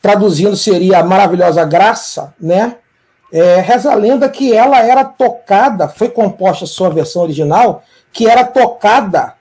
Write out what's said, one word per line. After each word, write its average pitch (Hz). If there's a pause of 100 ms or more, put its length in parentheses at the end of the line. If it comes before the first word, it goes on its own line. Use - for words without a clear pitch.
traduzindo 196
seria 185
a 165
Maravilhosa 175
Graça, 170
né? 196 (560)
É, 175
reza 247
a -
lenda 247
que 269
ela 247
era 254
tocada, 226
foi 233
composta 196
a -
sua 185
versão 160
original, 160 (280)
que 226
era 233
tocada 214